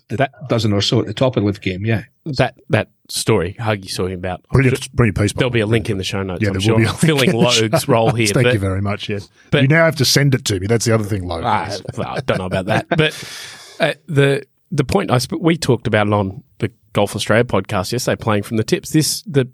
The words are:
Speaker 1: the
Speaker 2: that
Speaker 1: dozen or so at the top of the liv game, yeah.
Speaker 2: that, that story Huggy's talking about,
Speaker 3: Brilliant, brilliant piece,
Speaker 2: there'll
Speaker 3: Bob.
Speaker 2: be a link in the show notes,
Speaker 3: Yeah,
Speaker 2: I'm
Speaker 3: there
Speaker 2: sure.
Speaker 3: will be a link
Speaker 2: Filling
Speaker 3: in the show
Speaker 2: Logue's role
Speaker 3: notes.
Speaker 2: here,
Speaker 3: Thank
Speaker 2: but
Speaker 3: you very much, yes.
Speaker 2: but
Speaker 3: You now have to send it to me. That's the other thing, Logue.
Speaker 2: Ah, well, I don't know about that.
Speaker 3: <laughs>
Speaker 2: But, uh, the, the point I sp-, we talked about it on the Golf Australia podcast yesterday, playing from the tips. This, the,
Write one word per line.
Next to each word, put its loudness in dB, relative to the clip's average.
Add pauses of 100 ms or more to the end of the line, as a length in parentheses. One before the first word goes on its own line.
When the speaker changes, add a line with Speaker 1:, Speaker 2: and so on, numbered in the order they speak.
Speaker 1:
the -6
Speaker 2:
that 0 (160)
Speaker 1:
dozen 0
or 2
so 0
at -2
the -8
top 0
of 0
the 2
liv -2
game, -6
yeah. -2 (340)
Speaker 2:
that, 0 (160)
that 0 (180)
story -2
Huggy's -4
talking -4
about, -8
Speaker 3:
Brilliant, 2
brilliant 0
piece, 2
Speaker 2:
there'll 0
Speaker 3:
Bob. -2
Speaker 2:
be 2
a 0
link 0
in -4
the -6
show -4
notes, -4
Speaker 3:
Yeah, 0
Speaker 2:
I'm -2
Speaker 3:
there -2
Speaker 2:
sure. 2
Speaker 3:
will 4
be 4
a 2
link -6
Speaker 2:
Filling 2
Speaker 3:
in 0
the 4
show 2
Speaker 2:
Logue's 0
role 4
Speaker 3:
notes. 0
Speaker 2:
here, 2
Speaker 3:
Thank 2
Speaker 2:
but 4
Speaker 3:
you 0
very -2
much, -4
yes. -6 (220)
Speaker 2:
but 2
Speaker 3:
You 4
now 6
have 2
to 2
send 4
it -4
to -2
me. -4
That's 2
the 2
other 2
thing, -4
Logue. -6
Speaker 2:
Ah, -2 (220)
well, -6
I -8
don't -2
know -6
about -4
that. -2
Speaker 3:
<laughs> -2
Speaker 2:
But, 2 (680)
uh, 0 (120)
the, 2 (240)
the 0
point 0
I 4
sp-, -4
we 2
talked 0
about 2
it 0
on -2 (160)
the -4 (220)
Golf 0
Australia 2
podcast -2
yesterday, -2
playing 0
from -4
the 2
tips. -4
This, 0
the, 0